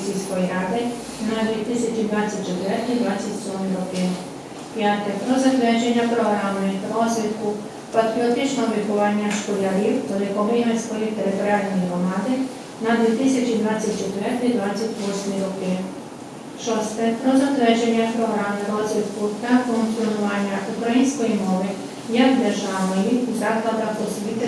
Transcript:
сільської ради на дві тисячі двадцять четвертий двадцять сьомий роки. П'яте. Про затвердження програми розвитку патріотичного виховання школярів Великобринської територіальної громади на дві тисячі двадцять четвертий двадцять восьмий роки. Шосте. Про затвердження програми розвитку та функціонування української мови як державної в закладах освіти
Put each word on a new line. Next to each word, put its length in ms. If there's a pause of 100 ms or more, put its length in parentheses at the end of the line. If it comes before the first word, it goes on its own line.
сільської 400 (100)
ради 260 (480)
на 80 (100)
дві 120 (100)
тисячі 400
двадцять 380
четвертий 540
двадцять 420
сьомий 360
роки. 240 (720)
П'яте. 360 (120)
Про 100 (100)
затвердження 600 (100)
програми 520 (300)
розвитку 520 (460)
патріотичного 800
виховання 520 (120)
школярів 560 (160)
Великобринської 920 (120)
територіальної 720
громади 440 (520)
на 140
дві 200
тисячі 420
двадцять 400
четвертий 560
двадцять 440
восьмий 460
роки. 260 (920)
Шосте. 400 (160)
Про 100 (100)
затвердження 640 (120)
програми 440 (120)
розвитку 500 (180)
та 100 (140)
функціонування 920 (180)
української 600 (120)
мови 240 (560)
як 60 (140)
державної 640 (200)
в 20 (100)
закладах 500 (120)
освіти 420